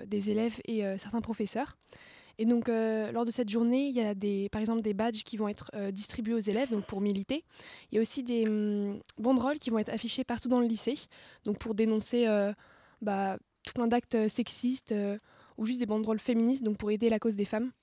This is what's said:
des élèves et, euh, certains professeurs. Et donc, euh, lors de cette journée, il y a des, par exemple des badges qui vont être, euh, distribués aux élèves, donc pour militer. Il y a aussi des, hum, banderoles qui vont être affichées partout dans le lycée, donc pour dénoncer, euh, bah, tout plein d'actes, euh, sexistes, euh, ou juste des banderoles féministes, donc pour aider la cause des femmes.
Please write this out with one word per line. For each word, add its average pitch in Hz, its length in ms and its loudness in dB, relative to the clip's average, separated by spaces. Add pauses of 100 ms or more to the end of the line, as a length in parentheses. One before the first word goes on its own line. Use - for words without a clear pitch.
des 202 240 0
élèves 220 340 0
et, 220 220 0
euh, 196 120 -2
certains 226 220 -4
professeurs. 220 580 -4 (600)
Et 220 80 0
donc, 233 240 4
euh, 220 420 2
lors 233 140 0
de 233 60 -2
cette 226 180 -2
journée, 240 380 2
il 262 80 -2
y 247 40 2
a 208 160 0
des, 202 320 0
par 214 140 -2
exemple 226 200 0
des 208 120 0
badges 214 300 -2
qui - 120 -10
vont 208 140 0
être, - 260 -10
euh, 202 160 -4
distribués 214 440 -4
aux 226 40 2
élèves, 220 320 0
donc 202 140 0
pour 196 160 -4
militer. 208 420 0 (480)
Il - 40 -2
y - 20 6
a 220 40 6
aussi 247 220 -2
des, 233 240 2
hum, 208 540 0 (160)
banderoles 262 420 2
qui 240 120 -4
vont 220 80 2
être 214 140 -2
affichées 233 300 -4
partout 233 240 -4
dans 247 140 4
le 240 60 4
lycée, 226 280 0 (480)
donc 202 160 -2
pour 220 160 -4
dénoncer, 220 520 2
euh, 208 260 2 (480)
bah, 196 360 -2 (260)
tout - 100 -12
plein 240 140 0
d'actes, 240 280 2
euh, 214 140 4
sexistes, - 640 -2
euh, 202 260 -2 (380)
ou 220 80 -2
juste 247 140 -2
des 240 60 0
banderoles 214 340 0
féministes, 240 440 2
donc 214 140 0
pour 208 120 -4
aider 214 200 4
la 220 100 4
cause 220 160 0
des 202 100 2
femmes. 233 260 -2 (120)